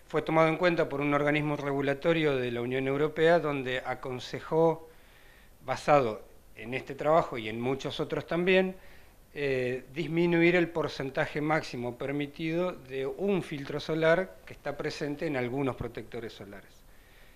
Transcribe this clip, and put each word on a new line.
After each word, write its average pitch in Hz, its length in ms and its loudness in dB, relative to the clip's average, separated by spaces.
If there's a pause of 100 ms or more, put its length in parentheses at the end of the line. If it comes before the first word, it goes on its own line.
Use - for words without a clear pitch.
fue 151 160 -2
tomado 160 240 4
en 160 100 0
cuenta 170 320 2
por 139 100 -4
un 143 140 0
organismo 147 420 2
regulatorio 143 800 0
de 123 140 -2
la 120 140 -2
Unión 131 240 -2
Europea 156 500 4
donde 135 480 -2
aconsejó, 139 1040 -2 (760)
basado 127 600 2 (320)
en 110 180 -10
este 127 220 -6
trabajo 151 420 2
y 107 120 -6
en 113 120 -6
muchos 131 380 -4
otros 147 260 -4
también, 185 500 2 (560)
eh, 127 520 -2 (100)
disminuir 170 600 4
el 170 140 4
porcentaje 147 680 -4
máximo 143 600 -2
permitido 160 720 -4
de 135 340 -8
un 185 380 0
filtro 139 360 -6
solar 160 640 2
que - 100 -14
está 143 220 -8
presente 147 520 -4
en 139 100 -2
algunos 123 380 -2
protectores 117 580 -10
solares. 101 500 -18 (520)